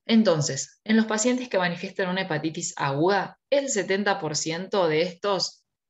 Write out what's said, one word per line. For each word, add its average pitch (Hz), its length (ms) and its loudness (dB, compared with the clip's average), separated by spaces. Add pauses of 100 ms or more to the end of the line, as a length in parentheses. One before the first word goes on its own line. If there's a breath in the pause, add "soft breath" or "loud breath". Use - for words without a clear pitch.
Entonces, 165 760 2
en 220 140 2
los 220 100 4
pacientes 247 420 0
que 196 100 0
manifiestan 180 500 -2
una 185 140 -2
hepatitis 160 540 -4
aguda, 156 640 0 (120)
el 277 180 2
setenta 196 500 0
por 156 160 -4
ciento 175 540 -2
de 156 140 2
estos, 180 560 -2 (320)